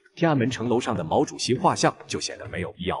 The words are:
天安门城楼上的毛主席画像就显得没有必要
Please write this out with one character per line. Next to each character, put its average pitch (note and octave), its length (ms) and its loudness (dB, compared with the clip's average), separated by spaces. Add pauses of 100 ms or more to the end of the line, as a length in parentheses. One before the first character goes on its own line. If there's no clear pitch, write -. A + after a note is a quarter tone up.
(160)
天 E3 140 2
安 D3+ 80 4
门 A#2+ 120 2
城 A#2+ 180 -4
楼 A#2+ 120 4
上 B2+ 140 -2
的 F2+ 100 -2
毛 F#2 200 2
主 - 140 -6
席 - 180 0
画 D#3+ 180 4
像 C#3 220 2 (120)
就 F#2 120 -6
显 - 180 -8
得 - 120 -14
没 D#2 120 -6
有 D2+ 120 -6
必 F2 120 -10
要 E2+ 160 -2